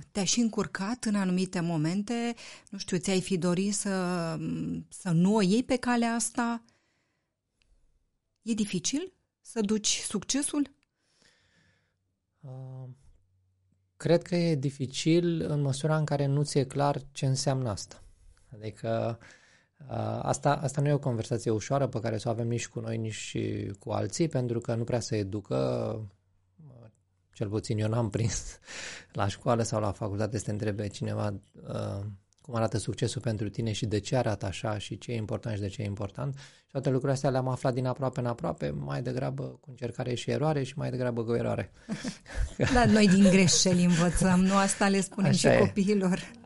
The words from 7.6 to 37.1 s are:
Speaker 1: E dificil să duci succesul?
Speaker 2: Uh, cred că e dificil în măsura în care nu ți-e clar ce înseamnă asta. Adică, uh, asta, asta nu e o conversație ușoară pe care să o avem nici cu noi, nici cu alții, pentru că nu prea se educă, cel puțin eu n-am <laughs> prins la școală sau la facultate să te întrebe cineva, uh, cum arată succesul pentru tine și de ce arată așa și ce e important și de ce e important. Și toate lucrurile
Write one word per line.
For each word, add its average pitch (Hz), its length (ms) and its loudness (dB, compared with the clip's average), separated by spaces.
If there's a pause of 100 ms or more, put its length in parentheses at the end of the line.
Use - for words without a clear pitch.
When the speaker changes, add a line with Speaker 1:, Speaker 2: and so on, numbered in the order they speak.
Speaker 1:
E 226 120 -4
dificil 220 600 -2 (280)
să - 200 -6
duci 214 360 0 (100)
succesul? 285 640 -2 (1700)
Speaker 2:
Uh, 131 500 -14 (1080)
cred 170 240 4
că - 140 -4
e 170 200 4
dificil 160 840 0
în 147 200 0
măsura 147 360 2
în 151 80 2
care 143 200 0
nu 143 180 2
ți-e 139 220 2
clar 143 360 0 (100)
ce - 140 -4
înseamnă 131 440 0
asta. - 340 -8 (500)
Adică, 113 640 -4 (580)
uh, 113 440 -4
asta, 139 340 0
asta 147 260 -2
nu 143 60 2
e 147 60 4
o 143 60 2
conversație 120 520 -2
ușoară 131 360 0
pe 110 120 -4
care 113 180 -2
să 107 100 -4
o 117 40 0
avem 117 160 -2
nici 117 200 -2
cu - 120 -10
noi, 113 180 -6
nici 110 400 -6 (420)
cu - 120 -8
alții, 107 360 -2
pentru 120 320 -2
că 117 160 -4
nu 117 80 -2
prea 120 160 0
se 110 180 -2
educă, 110 920 -2 (1200)
cel 107 160 -6
puțin 107 300 -2
eu 107 80 0
n-am 113 260 0
<laughs> - 20 -8
prins - 440 -2 (520)
la 101 160 0
școală 113 360 0
sau 107 180 0
la 101 100 0
facultate 107 460 -4
să 101 60 -4
te - 80 -4
întrebe 104 360 -4
cineva, 107 460 -4 (340)
uh, 104 380 -6 (440)
cum 117 80 -4
arată 113 200 0
succesul - 440 -2
pentru 107 280 -2
tine 113 220 -2
și 110 140 -4
de 104 140 0
ce 135 160 -4
arată 110 300 0
așa 104 320 -4
și 101 200 -10
ce - 140 -10
e 120 40 -4
important 107 400 -4
și 98 60 -4
de 101 60 -4
ce 98 140 -8
e 104 40 -4
important. 101 500 -6
Și - 360 -20
toate 135 160 -2
lucrurile 131 260 2